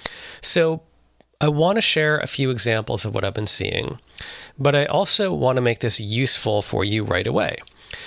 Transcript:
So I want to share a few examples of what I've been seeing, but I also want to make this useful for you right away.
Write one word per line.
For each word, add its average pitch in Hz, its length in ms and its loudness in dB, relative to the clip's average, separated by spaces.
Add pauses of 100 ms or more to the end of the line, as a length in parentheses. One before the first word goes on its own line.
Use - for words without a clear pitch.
(440)
So 160 400 2 (580)
I 151 80 4
want 165 280 4
to 220 40 2
share 151 380 2
a - 80 -4
few 135 240 0
examples 113 520 0
of 107 120 -4
what 101 80 0
I've 98 100 -2
been 104 140 -4
seeing, - 500 -2 (640)
but 139 160 4
I 143 100 2
also 190 480 0
want 131 220 2
to 127 80 2
make 117 160 2
this 117 200 0
useful 110 640 0
for 98 220 -2
you 104 200 0
right 92 220 0
away. 110 320 0 (500)